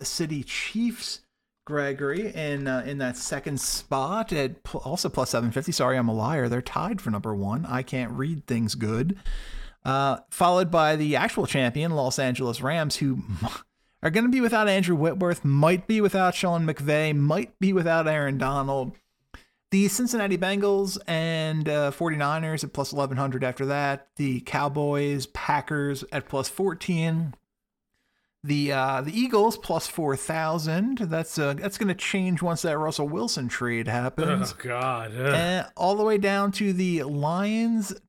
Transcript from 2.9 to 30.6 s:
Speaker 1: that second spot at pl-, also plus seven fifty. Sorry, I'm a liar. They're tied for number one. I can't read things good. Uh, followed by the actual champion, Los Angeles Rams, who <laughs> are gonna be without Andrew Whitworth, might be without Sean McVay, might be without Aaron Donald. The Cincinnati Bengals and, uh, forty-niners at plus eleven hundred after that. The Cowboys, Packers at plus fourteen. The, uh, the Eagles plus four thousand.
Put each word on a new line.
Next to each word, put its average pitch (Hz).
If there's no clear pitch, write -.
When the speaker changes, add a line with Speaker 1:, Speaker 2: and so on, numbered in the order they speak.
Speaker 1:
that 127
second 143
spot 165
at 143
pl-, -
also 151
plus 127
seven 117
fifty. 139
Sorry, 127
I'm 117
a 110
liar. 123
They're 123
tied 185
for -
number 107
one. 104
I 127
can't 123
read 143
things 117
good. 113
Uh, 135
followed 180
by 156
the 151
actual 190
champion, 143
Los 131
Angeles 127
Rams, 151
who 131
<laughs> -
are 160
gonna 226
be 254
without 220
Andrew 185
Whitworth, 170
might 151
be 220
without 185
Sean 170
McVay, 151
might 147
be 190
without 165
Aaron 143
Donald. 135
The 196
Cincinnati 214
Bengals 196
and, 160
uh, 147
forty-niners 156
at -
plus 139
eleven 135
hundred 135
after 131
that. 143
The 131
Cowboys, 143
Packers 143
at 139
plus 135
fourteen. 165
The, 143
uh, 135
the 160
Eagles 226
plus -
four 147
thousand. 160